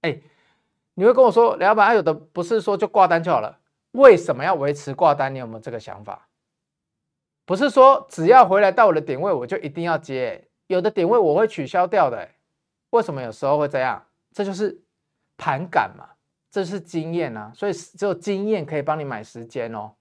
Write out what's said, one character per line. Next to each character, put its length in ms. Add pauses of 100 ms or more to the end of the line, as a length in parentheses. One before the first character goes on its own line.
哎， 200 (720)
你 100
会 100
跟 100
我 60
说 280
，“雷 60
老 80
板、 140
啊， 80
有 80
的 100
不 300
是 180
说 160
就 120
挂 180
单 160
就 80
好 100
了， 200 (320)
为 240
什 180
么 80
要 120
维 200
持 180
挂 220
单？” 180
你 60
有 80
没 60
有 80
这 100
个 80
想 260
法？ 220 (1200)
不 120
是 140
说 380
只 180
要 200
回 140
来 100
到 160
我 60
的 80
点 200
位 120
我 120
就 140
一 100
定 140
要 160
接 300
欸， 200 (200)
有 120
的 80
点 200
位 100
我 160
会 120
取 200
消 200
掉 220
的 100
欸。 160 (560)
为 120
什 100
么 80
有 120
时 120
候 140
会 80
这 140
样？ 240 (280)
这 120
就 100
是 260 (560)
盘 320
感 300
嘛， 120 (400)
这 140
是 160
经 340
验 220
啊， 180
所 140
以 40
只 340
有 80
经 320
验 180
可 140
以 40
帮 160
你 60
买 200
时 200
间 300
哦。 260